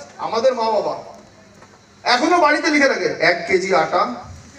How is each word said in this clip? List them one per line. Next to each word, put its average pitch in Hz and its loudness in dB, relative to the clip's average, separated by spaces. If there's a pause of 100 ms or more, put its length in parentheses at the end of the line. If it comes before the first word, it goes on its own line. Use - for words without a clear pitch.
(180)
আমাদের 226 0
মা 226 -2
বাবা - -4 (1000)
এখনো 311 2
বাড়িতে 302 2
লিখে 294 4
রাখে, 185 -2
"এক 170 0
কেজি 190 0
আটা, 185 0 (440)